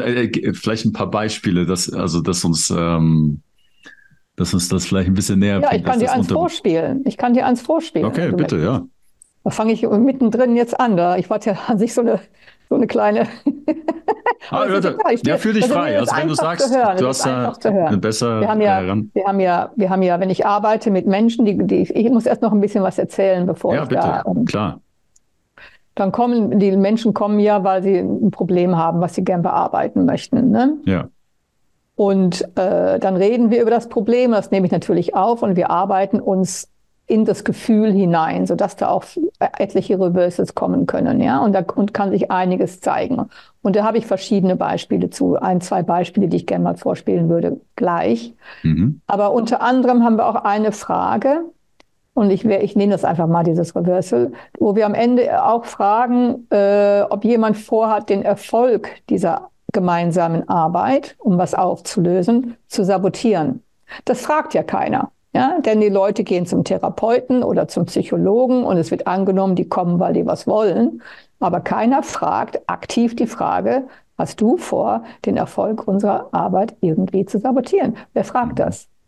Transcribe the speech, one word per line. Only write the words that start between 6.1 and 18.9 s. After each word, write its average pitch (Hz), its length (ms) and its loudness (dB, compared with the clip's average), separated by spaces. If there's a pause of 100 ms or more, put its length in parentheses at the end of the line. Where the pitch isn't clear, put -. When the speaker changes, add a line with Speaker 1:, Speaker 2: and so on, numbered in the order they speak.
Speaker 2:
eins 233 120 0
Speaker 1:
Unterbe- 196 140 0
Speaker 2:
vorspielen. 269 680 -2
Ich - 120 -4
kann 247 160 2
dir 247 120 2
eins 247 160 0
vorspielen, 320 440 -2
Speaker 1:
Okay, - 180 -2
Speaker 2:
wenn 139 80 0
du 180 60 -2
Speaker 1:
bitte, - 180 0
Speaker 2:
möchtest. 92 240 0
Speaker 1:
ja. - 60 -12 (580)
Speaker 2:
Da 196 60 -2
fange 226 220 0
ich 220 140 -2
mittendrin 233 680 2
jetzt 240 240 0
an. 233 160 2
Da, 175 220 2
ich 175 100 -4
wollte 214 220 -2
ja 175 160 -4
an 233 120 0
sich 226 140 0
so 254 80 0
eine, 226 200 0 (500)
so 262 60 0
eine 226 100 2
kleine 208 400 0 (180)
<laughs> - 1040 -4
Speaker 1:
Ah, - 60 -4
Speaker 2:
Aber - 100 0
es 190 120 0
ist 180 60 -2
Speaker 1:
Leute, - 160 -2
Speaker 2:
egal. 349 140 2
Ich 233 120 -2
Speaker 1:
ja, 147 80 0
Speaker 2:
spiel-, 175 40 0
Speaker 1:
fühl 220 140 0
dich 208 120 2
Speaker 2:
also, 254 100 0
Speaker 1:
frei. 170 180 -2
Speaker 2:
das 120 120 2
ist - 40 -2
Speaker 1:
Also, 151 140 -2
wenn 160 60 -2
du 156 40 0
Speaker 2:
einfach 135 120 -2
Speaker 1:
sagst, 175 280 0
Speaker 2:
zu 262 60 2
hören. 208 180 2
Speaker 1:
du 180 80 0
Speaker 2:
Das 127 140 -2
ist - 60 -4
Speaker 1:
hast 135 60 0
da 127 140 -2
Speaker 2:
einfach 117 140 -6
zu - 160 0
hören. 180 140 2
Speaker 1:
eine 101 100 2
bessere, 110 420 0
Speaker 2:
Wir 202 80 0
haben 214 140 0
ja, 196 180 2
Speaker 1:
äh, 92 80 -4
ran- 208 240 -2